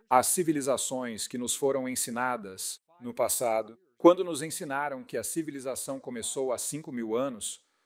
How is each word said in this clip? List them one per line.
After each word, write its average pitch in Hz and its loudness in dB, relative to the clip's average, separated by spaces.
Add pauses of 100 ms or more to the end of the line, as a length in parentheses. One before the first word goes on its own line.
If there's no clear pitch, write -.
as 127 8
civilizações 131 0
que 127 -6
nos 120 -2
foram 135 0
ensinadas 120 -4 (180)
no 120 -10
passado, 113 0 (180)
quando 175 8
nos 165 -2
ensinaram 143 -4
que 123 -12
a 113 -2
civilização 139 -6
começou 127 -4
há 113 0
cinco 151 -6
mil 113 -2
anos, 123 -4 (220)